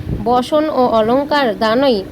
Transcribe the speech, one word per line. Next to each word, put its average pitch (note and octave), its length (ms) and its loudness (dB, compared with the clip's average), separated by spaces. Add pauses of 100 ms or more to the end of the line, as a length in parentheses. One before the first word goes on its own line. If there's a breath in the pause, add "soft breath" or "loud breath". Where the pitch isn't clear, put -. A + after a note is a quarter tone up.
(240)
বসন B3 460 0
ও B3+ 180 2
অলংকার A#3+ 720 0
দানই A3 520 2